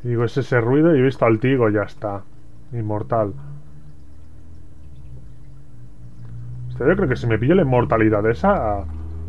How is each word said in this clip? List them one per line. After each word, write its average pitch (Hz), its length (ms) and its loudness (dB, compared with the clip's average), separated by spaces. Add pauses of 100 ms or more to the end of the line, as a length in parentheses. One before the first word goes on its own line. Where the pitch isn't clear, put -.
Y 123 60 -4
digo, 120 140 2
es 117 140 0
ese 123 240 2
ruido 147 340 6
y 135 40 6
he - 20 6
visto 127 240 4
al 113 140 6
Tigo, 127 300 4
ya 104 120 2
está. 101 420 -6 (480)
Inmortal. 107 600 -2 (3250)
Hostia, - 180 0
yo 180 80 6
creo 190 140 2
que 127 60 2
si - 120 -2
me 110 120 4
pillo 131 160 4
la 190 80 6
inmortalidad 110 640 4
esa, 117 560 2 (420)